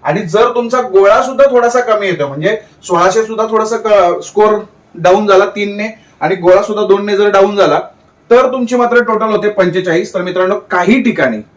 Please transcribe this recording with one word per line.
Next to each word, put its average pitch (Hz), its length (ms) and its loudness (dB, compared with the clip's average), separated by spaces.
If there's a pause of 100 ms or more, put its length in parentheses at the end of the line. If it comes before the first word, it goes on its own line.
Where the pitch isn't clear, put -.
आणि 151 200 -2
जर 208 320 0
तुमचा 240 280 -2
गोळा 196 400 4
सुद्धा 262 220 2
थोडासा 247 360 2
कमी 214 260 -2
येतो, 151 200 -4
म्हणजे 156 280 -4 (280)
सोळाशे 185 400 0
सुद्धा 220 220 -4
थोडासा 220 320 -2
क-, 208 460 0
स्कोअर - 300 0 (420)
डाऊन 180 320 2
झाला 196 180 4
तीनने 202 420 -6 (340)
आणि 160 140 -2
गोळा 180 280 4
सुद्धा 208 240 -4
दोनने 202 300 0
जर 208 140 2
डाऊन 202 240 2
झाला, 165 240 0 (500)
तर 254 220 4
तुमची 247 240 -4
मात्र 240 260 2
टोटल 220 300 -2
होते 208 180 0
पंचेचाळीस. 180 640 -2
तर 185 80 -4
मित्रांनो, 185 340 -2 (160)
काही 185 320 2
ठिकाणी 143 380 -2 (160)